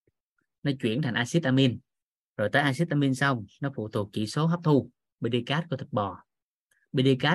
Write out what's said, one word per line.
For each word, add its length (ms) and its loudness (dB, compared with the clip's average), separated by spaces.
Nó 180 -2
chuyển 220 -2
thành 120 -2
axit 280 0
amin. 380 2
Rồi 160 -2
tới 100 4
axit 280 0
amin 240 2
xong, 320 0
nó 140 -6
phụ 140 -8
thuộc 240 -4
chỉ 140 -4
số 200 -2
hấp 180 -2
thu, 260 2
P 20 -14
D 140 -2
của 60 -6
thịt 140 -10
bò. 340 -4
P 40 -2
D 280 4